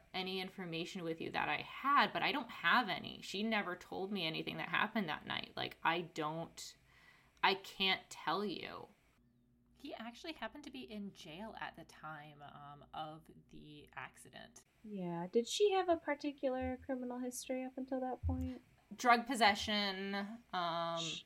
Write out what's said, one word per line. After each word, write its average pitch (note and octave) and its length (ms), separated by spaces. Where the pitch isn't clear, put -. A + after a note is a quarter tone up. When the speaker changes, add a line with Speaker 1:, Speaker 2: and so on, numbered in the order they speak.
Speaker 1:
any F#3 260
information F3 640
with E3 160
you - 120
that D3+ 180
I - 160
had, C4+ 300
but - 80
I E3+ 100
don't C#4 180
have G#3 400
any. - 340
She G3 200
never G3+ 320
told F#3+ 360
me F#3 140
anything D#3+ 320
that D#3+ 120
happened G3 400
that - 180
night. - 300
Like, B2 260
I E3 300
don't, D#3+ 600
I F#3+ 120
can't F#3+ 440
tell F#3+ 360
you." F2+ 420
He - 220
actually A#3+ 340
happened C4+ 320
to - 60
be - 200
in G3+ 240
jail F3+ 440
at - 160
the E3 160
time, D3+ 520
um, C#3+ 400
of D#3 280
the D3 360
accident. - 640
Speaker 2:
Yeah. F3+ 500
Did A#3 140
she G#4 260
have F4+ 160
a E4 80
particular C4 880
criminal B3 320
history B3+ 480
up C4 120
until C4 240
that B3+ 260
point? B3+ 340
Speaker 1:
Drug A#3+ 300
possession, G3+ 920
um, E3+ 460
Speaker 2:
Sh-, D#3+ 260